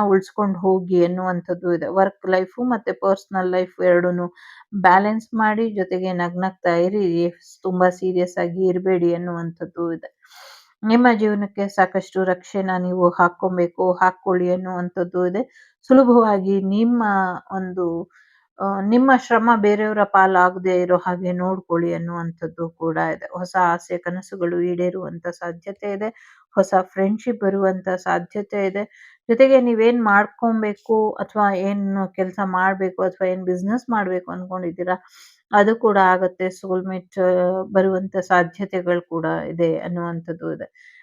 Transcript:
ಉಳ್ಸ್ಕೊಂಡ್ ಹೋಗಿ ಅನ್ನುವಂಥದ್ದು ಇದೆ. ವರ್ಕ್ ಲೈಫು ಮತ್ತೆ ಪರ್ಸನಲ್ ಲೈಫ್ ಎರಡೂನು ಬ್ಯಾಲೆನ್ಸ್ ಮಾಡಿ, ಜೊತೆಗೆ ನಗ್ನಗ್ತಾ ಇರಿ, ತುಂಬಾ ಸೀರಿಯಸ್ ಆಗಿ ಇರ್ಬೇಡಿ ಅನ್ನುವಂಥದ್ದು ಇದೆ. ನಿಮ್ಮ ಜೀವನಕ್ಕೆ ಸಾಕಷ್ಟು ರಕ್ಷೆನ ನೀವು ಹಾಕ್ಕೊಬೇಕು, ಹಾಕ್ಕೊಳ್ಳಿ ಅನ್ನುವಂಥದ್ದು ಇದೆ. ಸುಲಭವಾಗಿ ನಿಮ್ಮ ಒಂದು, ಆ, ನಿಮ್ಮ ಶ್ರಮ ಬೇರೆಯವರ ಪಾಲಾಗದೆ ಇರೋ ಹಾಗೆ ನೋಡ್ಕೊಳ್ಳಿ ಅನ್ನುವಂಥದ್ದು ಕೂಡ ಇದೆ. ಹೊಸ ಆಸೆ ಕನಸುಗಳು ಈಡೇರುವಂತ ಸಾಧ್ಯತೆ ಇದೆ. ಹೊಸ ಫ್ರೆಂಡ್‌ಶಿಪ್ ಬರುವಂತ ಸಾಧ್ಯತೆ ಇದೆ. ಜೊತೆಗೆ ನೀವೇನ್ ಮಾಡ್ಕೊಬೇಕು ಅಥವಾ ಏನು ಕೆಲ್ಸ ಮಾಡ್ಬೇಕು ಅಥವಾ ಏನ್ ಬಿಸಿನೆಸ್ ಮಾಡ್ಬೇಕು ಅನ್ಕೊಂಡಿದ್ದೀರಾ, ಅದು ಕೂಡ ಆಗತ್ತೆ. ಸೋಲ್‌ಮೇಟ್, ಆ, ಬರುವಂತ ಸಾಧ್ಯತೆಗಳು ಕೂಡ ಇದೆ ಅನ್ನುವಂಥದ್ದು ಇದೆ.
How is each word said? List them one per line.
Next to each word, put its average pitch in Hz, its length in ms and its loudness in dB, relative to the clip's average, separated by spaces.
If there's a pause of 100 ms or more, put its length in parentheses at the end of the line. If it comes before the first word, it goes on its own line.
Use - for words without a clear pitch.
ಉಳ್ಸ್ಕೊಂಡ್ 190 540 0
ಹೋಗಿ 185 480 2
ಅನ್ನುವಂಥದ್ದು 180 680 -4
ಇದೆ. 160 140 -2
ವರ್ಕ್ 190 420 0
ಲೈಫು 185 340 -2
ಮತ್ತೆ 233 280 -2
ಪರ್ಸನಲ್ 190 600 -2
ಲೈಫ್ 185 300 -4
ಎರಡೂನು 180 460 2 (480)
ಬ್ಯಾಲೆನ್ಸ್ 202 580 4
ಮಾಡಿ, 220 380 0
ಜೊತೆಗೆ 185 420 -4
ನಗ್ನಗ್ತಾ 175 640 -2
ಇರಿ, 175 560 0 (320)
ತುಂಬಾ 185 260 2
ಸೀರಿಯಸ್ 180 480 -2
ಆಗಿ 180 300 -2
ಇರ್ಬೇಡಿ 180 480 0
ಅನ್ನುವಂಥದ್ದು 170 800 -8
ಇದೆ. - 180 -14 (720)
ನಿಮ್ಮ 240 320 4
ಜೀವನಕ್ಕೆ 202 520 -2
ಸಾಕಷ್ಟು 190 560 0
ರಕ್ಷೆನ 185 540 -2
ನೀವು 180 320 2
ಹಾಕ್ಕೊಬೇಕು, 180 840 0
ಹಾಕ್ಕೊಳ್ಳಿ 180 580 0
ಅನ್ನುವಂಥದ್ದು 180 760 -4
ಇದೆ. - 440 -6 (100)
ಸುಲಭವಾಗಿ 220 800 4
ನಿಮ್ಮ 226 420 0 (480)
ಒಂದು, 185 340 -4 (720)
ಆ, 196 220 -4
ನಿಮ್ಮ 247 360 4
ಶ್ರಮ 233 380 2
ಬೇರೆಯವರ 208 480 2
ಪಾಲಾಗದೆ 185 800 4
ಇರೋ 180 160 2
ಹಾಗೆ 180 340 -4
ನೋಡ್ಕೊಳ್ಳಿ 180 600 -2
ಅನ್ನುವಂಥದ್ದು 170 760 -8
ಕೂಡ 165 280 -6
ಇದೆ. 160 280 -4
ಹೊಸ 180 340 -12
ಆಸೆ 175 380 0
ಕನಸುಗಳು 175 640 -6
ಈಡೇರುವಂತ 175 640 -4
ಸಾಧ್ಯತೆ 175 640 -10
ಇದೆ. 202 180 -6 (460)
ಹೊಸ 196 260 2
ಫ್ರೆಂಡ್‌ಶಿಪ್ 208 600 -4
ಬರುವಂತ 190 460 0
ಸಾಧ್ಯತೆ 185 800 -4
ಇದೆ. 196 160 -4 (460)
ಜೊತೆಗೆ 262 320 6
ನೀವೇನ್ 233 440 2
ಮಾಡ್ಕೊಬೇಕು 214 1080 0
ಅಥವಾ 202 420 -2
ಏನು 196 540 -2
ಕೆಲ್ಸ 185 360 -4
ಮಾಡ್ಬೇಕು 190 600 -2
ಅಥವಾ 185 240 -2
ಏನ್ 185 160 -4
ಬಿಸಿನೆಸ್ 190 460 -4
ಮಾಡ್ಬೇಕು 185 420 -4
ಅನ್ಕೊಂಡಿದ್ದೀರಾ, 180 640 -6 (540)
ಅದು 208 240 4
ಕೂಡ 220 220 0
ಆಗತ್ತೆ. 185 520 2
ಸೋಲ್‌ಮೇಟ್, 185 720 -6
ಆ, 185 440 0
ಬರುವಂತ 190 540 -2
ಸಾಧ್ಯತೆಗಳು 180 840 -2
ಕೂಡ 165 240 -8
ಇದೆ 160 540 -2
ಅನ್ನುವಂಥದ್ದು 170 760 -8
ಇದೆ. - 140 -12 (360)